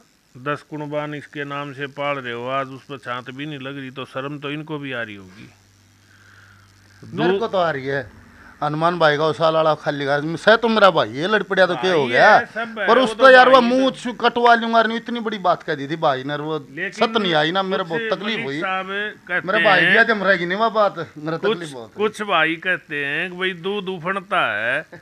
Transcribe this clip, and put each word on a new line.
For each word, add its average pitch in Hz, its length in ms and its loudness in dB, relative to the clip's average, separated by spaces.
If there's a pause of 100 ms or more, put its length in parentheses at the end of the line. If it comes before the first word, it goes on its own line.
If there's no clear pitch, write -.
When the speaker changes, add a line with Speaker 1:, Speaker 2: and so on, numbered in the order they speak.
(380)
Speaker 1:
दस 139 240 -6
कुर्बान 147 540 -8
इसके 143 280 -12
नाम 143 300 -10
से 139 140 -10
पाल 143 300 -6
रहे 123 160 -8
हो, 120 140 -8
आज 135 200 -4
उस 131 160 -16
पर 139 140 -14
छांत 123 340 -10
भी 135 140 -12
नहीं 147 140 -12
लग 139 180 -12
रही, 131 140 -14
तो 131 140 -12
शर्म 139 340 -10
तो 143 120 -8
इनको 156 260 -10
भी 139 140 -10
आ 123 100 -6
रही 107 140 -10
होगी। 98 380 -20 (1500)
Speaker 2:
मेरे 139 300 0
Speaker 1:
दो 196 60 0
Speaker 2:
को 226 80 -2
तो 196 100 -2
आ 170 140 2
रही 135 140 -8
है। 139 340 -6 (440)
हनुमान 160 360 0
भाई 151 180 4
का 156 80 0
उसाल 160 280 2
वाला 156 220 2
खाली 147 300 -4
घर 147 300 -2
से 214 220 4
तो 233 100 -2
मेरा 214 220 6
भाई 143 200 2
ये 139 180 -4
लड़ 208 160 0
पड़िया 185 240 2
तो 180 80 -2
क्या 185 180 0
हो 160 60 4
Speaker 1:
भाई 131 100 0
Speaker 2:
गया? 170 280 6
Speaker 1:
है, 214 80 2
सब 208 140 -10
है, 220 280 -4
Speaker 2:
पर 233 100 6
Speaker 1:
वो 262 60 4
Speaker 2:
उस 226 60 0
Speaker 1:
तो 220 60 -6
Speaker 2:
तो 262 140 8
यार 254 200 10
वो 262 120 10
Speaker 1:
भाई 233 80 2
Speaker 2:
मुंह 262 140 2
Speaker 1:
है। 262 80 2
Speaker 2:
छू 247 220 -8
कटवा 233 420 4
लूंगा, 226 280 2
नहीं 226 140 -2
इतनी 233 220 -8
बड़ी 214 180 -6
बात 180 260 0
कह 160 120 -4
दी 139 120 -6
थी 156 80 -4
भाई 143 280 0
ने, 147 120 -6
वो 147 360 -6
Speaker 1:
लेकिन 185 360 -4
Speaker 2:
सत 226 100 -4
नहीं 190 160 0
आई 156 180 2
ना, 196 120 -2
मेरे 190 200 -2
Speaker 1:
कुछ 165 60 -8
Speaker 2:
बहुत 170 120 -4
तकलीफ 214 320 -4
Speaker 1:
मलिक 226 120 -6
Speaker 2:
हुई। 143 140 -6
Speaker 1:
साहब 190 260 -4 (420)
कहते 180 200 -4
Speaker 2:
मेरे 214 160 0
भाई 190 180 4
Speaker 1:
हैं, 175 100 2
Speaker 2:
भी 202 60 4
आज 233 140 4
हम 202 120 0
रहेगी 180 220 2
नहीं 185 140 -4
वो 226 100 2
बात, 190 480 0
मेरा 156 200 -6
Speaker 1:
कुछ, 202 200 -2
Speaker 2:
तकलीफ 160 160 -12
बहुत 113 160 -14
है। - 80 -20
Speaker 1:
कुछ 208 240 -4
भाई 170 340 0
कहते 160 500 -6
हैं 160 260 -6
कि 180 60 -12
भाई 185 160 -4
दूध 190 360 -6
उफनता 180 680 -4
है, 123 280 -2 (160)